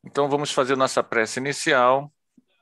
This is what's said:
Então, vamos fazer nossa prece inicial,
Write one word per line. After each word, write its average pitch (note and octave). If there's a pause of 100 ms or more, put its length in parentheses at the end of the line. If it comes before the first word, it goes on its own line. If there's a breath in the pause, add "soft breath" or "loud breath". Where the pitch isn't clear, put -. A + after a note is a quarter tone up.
Então, C#3+
vamos C#3+
fazer C3+
nossa C3
prece A2+
inicial, C3+ (500)